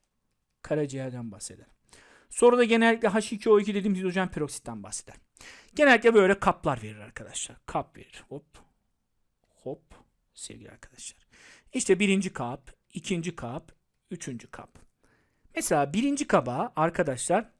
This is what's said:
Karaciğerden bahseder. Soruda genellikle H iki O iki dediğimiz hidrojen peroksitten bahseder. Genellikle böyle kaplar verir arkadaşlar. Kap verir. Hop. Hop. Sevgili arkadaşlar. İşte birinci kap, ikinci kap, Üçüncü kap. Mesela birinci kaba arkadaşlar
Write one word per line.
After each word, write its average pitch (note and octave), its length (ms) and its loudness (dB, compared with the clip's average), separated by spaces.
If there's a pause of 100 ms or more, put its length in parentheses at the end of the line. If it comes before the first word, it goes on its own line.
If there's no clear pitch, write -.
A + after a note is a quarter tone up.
(600)
Karaciğerden C3 720 -6
bahseder. F#2+ 360 -18 (640)
Soruda A#3+ 340 6
genellikle A3+ 440 4
H G#3 280 -2
iki G#3+ 140 -2
O G#3 100 10
iki G3+ 160 -2
dediğimiz G3 240 0
hidrojen F#3 320 -2
peroksitten B2 520 -10
bahseder. - 320 -14 (600)
Genellikle A#3 380 6
böyle G3 260 6
kaplar C#3+ 440 -2
verir G#2+ 160 -14
arkadaşlar. - 680 -16
Kap - 320 -8
verir. - 320 -20
Hop. D3 160 -14 (1160)
Hop. - 320 -16 (380)
Sevgili - 380 -20
arkadaşlar. - 560 -20 (460)
İşte G3 260 2
birinci F#3+ 340 2
kap, - 380 -10 (220)
ikinci E3+ 420 -6
kap, B2+ 360 -12 (400)
Üçüncü F3 400 -14
kap. - 280 -20 (760)
Mesela D3 380 -2
birinci C#4 340 -2
kaba D3 480 -2
arkadaşlar E3+ 840 -2